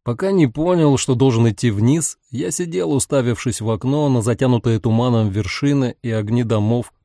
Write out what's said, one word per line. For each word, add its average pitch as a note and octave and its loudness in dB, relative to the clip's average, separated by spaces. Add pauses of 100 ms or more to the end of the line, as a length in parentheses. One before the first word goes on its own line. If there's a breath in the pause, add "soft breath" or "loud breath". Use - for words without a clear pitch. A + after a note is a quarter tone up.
Пока F#3+ -4
не F3+ 4
понял, D3+ 2
что C3 -2
должен A#2 4
идти A2+ -2
вниз, A#2+ 0 (100)
я E3+ -6
сидел, E3+ -4
уставившись B2 -2
в G#2+ -4
окно C#3 -2
на B2 2
затянутые A#2 0
туманом A2+ 2
вершины A#2+ -2
и A#2+ -4
огни A2 -2
домов A2+ -2 (120)